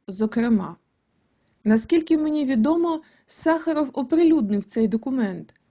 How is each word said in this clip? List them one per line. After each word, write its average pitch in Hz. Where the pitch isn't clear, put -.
зокрема. 214
Наскільки 320
мені 302
відомо, 320
Сахаров 320
оприлюднив 277
цей 226
документ. 214